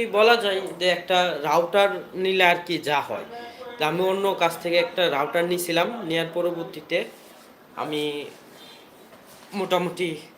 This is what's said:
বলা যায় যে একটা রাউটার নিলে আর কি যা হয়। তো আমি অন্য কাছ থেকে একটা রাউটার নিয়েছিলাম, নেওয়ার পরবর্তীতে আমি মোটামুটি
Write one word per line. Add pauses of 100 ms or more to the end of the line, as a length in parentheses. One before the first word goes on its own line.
(180)
বলা
যায় (220)
যে (100)
একটা (300)
রাউটার (340)
নিলে
আর
কি (120)
যা (100)
হয়। (500)
তো
আমি (100)
অন্য (160)
কাছ (100)
থেকে
একটা (120)
রাউটার
নিয়েছিলাম, (220)
নেওয়ার
পরবর্তীতে (840)
আমি (1600)
মোটামুটি (280)